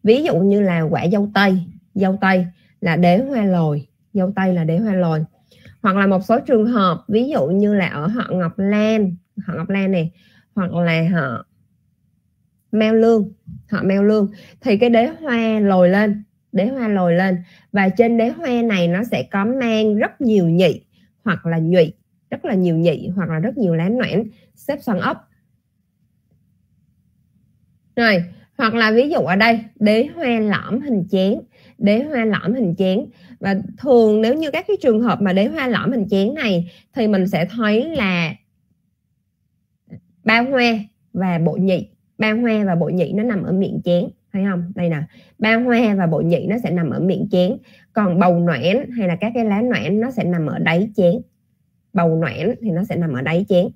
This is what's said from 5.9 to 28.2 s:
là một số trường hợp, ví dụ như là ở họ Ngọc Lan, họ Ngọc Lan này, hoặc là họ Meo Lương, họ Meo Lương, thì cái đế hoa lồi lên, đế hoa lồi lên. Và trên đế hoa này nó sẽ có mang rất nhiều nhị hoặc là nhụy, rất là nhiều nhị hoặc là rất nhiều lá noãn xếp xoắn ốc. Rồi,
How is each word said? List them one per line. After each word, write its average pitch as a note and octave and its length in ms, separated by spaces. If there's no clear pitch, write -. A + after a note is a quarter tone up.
là G3 100
một F#3+ 180
số A3+ 160
trường A3+ 260
hợp, G3 420
ví A#3 200
dụ F#3+ 180
như G3+ 280
là F#3 120
ở D3 200
họ A3 240
Ngọc F3 260
Lan, G#3 600
họ E3+ 100
Ngọc D#3+ 140
Lan G3 240
này, E3 200
hoặc F3+ 180
là E3 360
họ C3+ 380
Meo A3 220
Lương, A3+ 380
họ G3 120
Meo G3 200
Lương, G#3 280
thì A3 160
cái A#3+ 140
đế A#3 160
hoa A#3 540
lồi F#3 280
lên, G#3 360
đế F#3 140
hoa B3+ 220
lồi F3+ 260
lên. F#3 280
Và G3 160
trên A3+ 300
đế A3+ 100
hoa B3+ 340
này F#3+ 260
nó F3+ 160
sẽ G#3 180
có G3 220
mang A3 520
rất C#4+ 240
nhiều G#3+ 280
nhị E3+ 360
hoặc F3+ 220
là E3 120
nhụy, E3 340
rất - 140
là D4 100
nhiều F3 220
nhị E3 400
hoặc F3+ 140
là D#3+ 80
rất A3+ 200
nhiều F3+ 160
lá E3+ 140
noãn A3 360
xếp D4 280
xoắn G3 180
ốc. - 300
Rồi, G#3 280